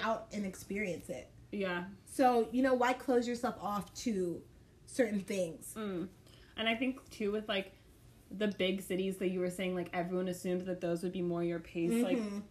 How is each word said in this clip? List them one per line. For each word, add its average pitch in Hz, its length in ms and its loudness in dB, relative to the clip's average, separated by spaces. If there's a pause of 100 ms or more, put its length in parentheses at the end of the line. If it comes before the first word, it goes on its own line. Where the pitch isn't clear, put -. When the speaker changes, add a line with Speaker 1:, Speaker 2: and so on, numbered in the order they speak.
Speaker 1:
out 220 300 0
and 202 140 -2
experience 190 640 -4
it. 127 200 -8 (220)
Speaker 2:
Yeah. 185 340 -2 (200)
Speaker 1:
So, 240 480 4
you 247 100 4
know, 262 120 6
why 247 180 4
close 247 340 2
yourself 240 340 -2
off 202 320 -4 (120)
to 185 360 0 (460)
certain 208 340 2
things? 185 560 -4
Speaker 2:
Mm. 190 320 -4 (480)
And 220 120 0
I 226 80 2
think, 262 340 -2
too, 202 220 -2
with, 214 160 -4
like, 196 240 -2 (580)
the 208 180 0
big 190 340 2
cities 190 340 0
that 185 140 0
you 185 100 -2
were 180 100 2
saying, 180 240 -2
like, 175 180 -2
everyone 180 360 0
assumed 180 380 0
that 180 140 -2
those 170 220 0
would 180 100 -2
be 185 100 -2
more 170 200 0
your 170 180 0
pace. 175 440 0
Like, 269 140 2
Speaker 1:
Mm-hmm. 208 200 -2 (120)